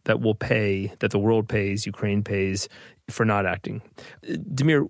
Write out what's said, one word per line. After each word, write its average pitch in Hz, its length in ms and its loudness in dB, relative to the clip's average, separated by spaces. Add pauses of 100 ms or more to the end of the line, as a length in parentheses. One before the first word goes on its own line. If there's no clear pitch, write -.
that 110 160 2
we'll 110 140 2
pay, 104 680 0
that 101 100 0
the 104 80 0
world 110 300 2
pays, 101 380 -2
Ukraine 101 360 -2
pays, 98 460 -2 (400)
for - 160 -2
not 101 220 2
acting. 92 360 -4 (460)
Uh, - 60 -4 (200)
Damir, 143 360 4